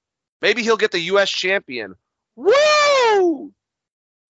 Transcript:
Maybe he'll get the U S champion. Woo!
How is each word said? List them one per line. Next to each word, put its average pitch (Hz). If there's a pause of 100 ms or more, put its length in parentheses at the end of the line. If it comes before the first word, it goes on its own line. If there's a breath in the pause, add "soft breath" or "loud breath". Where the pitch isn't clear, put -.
(400)
Maybe 220
he'll 220
get 208
the 180
U 185
S 196
champion. 131 (420)
Woo! 466 (800)